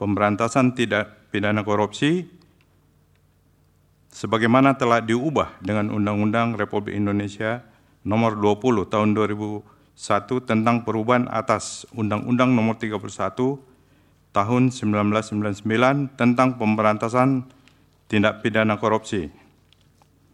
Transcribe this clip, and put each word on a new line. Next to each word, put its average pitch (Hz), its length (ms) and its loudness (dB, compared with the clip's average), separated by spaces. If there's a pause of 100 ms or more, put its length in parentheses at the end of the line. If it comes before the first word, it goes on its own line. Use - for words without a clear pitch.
pemberantasan 104 720 2
tindak 107 560 -4
pidana 104 320 -2
korupsi, 107 640 -2 (1800)
sebagaimana 117 640 2
telah 120 240 2
diubah 117 640 -2
dengan 104 320 -2
Undang-Undang 107 640 0
Republik 101 400 -4
Indonesia 104 640 -4 (380)
Nomor 107 400 0
dua 104 160 4
puluh 107 320 0
Tahun 107 240 2
dua 107 160 0
ribu 104 320 -6 (320)
satu 107 480 -2
tentang 117 480 0
perubahan 113 400 0
atas 110 640 -4
Undang-Undang 117 640 0
Nomor 110 240 0
tiga 107 160 -6
puluh 104 160 -8
satu 127 480 -4 (720)
Tahun 123 400 2
sembilan 104 400 0
belas 107 160 0
sembilan 104 240 -4
puluh 95 140 -10
sembilan 120 300 2 (200)
tentang 123 400 2
pemberantasan 113 880 2 (640)
tindak 107 320 2
pidana 110 400 0
korupsi. 107 720 -4 (840)